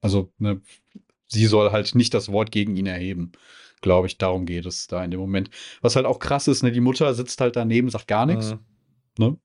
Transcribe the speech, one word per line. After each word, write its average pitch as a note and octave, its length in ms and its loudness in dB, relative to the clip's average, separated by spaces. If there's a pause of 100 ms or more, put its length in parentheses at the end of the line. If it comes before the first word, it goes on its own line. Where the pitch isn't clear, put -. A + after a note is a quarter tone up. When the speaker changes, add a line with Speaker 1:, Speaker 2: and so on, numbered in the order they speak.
Speaker 1:
Also, G2 360 0
ne, G2+ 220 -2 (640)
sie A2 200 2
soll G#2 260 4
halt G#2 220 -2
nicht B2 180 4
das G#2 180 -2
Wort G#2 220 -2
gegen G#2 240 -2
ihn F#2+ 100 -4
erheben. F2+ 460 -6 (480)
Glaub F#2 240 4
ich, - 140 -6
darum F#2 260 0
geht F2 220 -6
es - 220 -10
da F#2 140 -6
in F2 80 -6
dem F#2 100 -6
Moment. F#2+ 300 -4 (300)
Was A#2+ 160 2
halt C3 100 2
auch B2+ 120 0
krass - 300 -2
ist, C3+ 140 2
ne, B2 80 4
die A#2+ 100 0
Mutter B2+ 340 2
sitzt B2 260 -6
halt B2 160 0
daneben, A#2+ 320 2
sagt A2 180 -8
gar A2 200 2
nix. A2 260 0
Speaker 2:
Mhm. A2 60 -10 (600)
Speaker 1:
Ne? A#2 260 2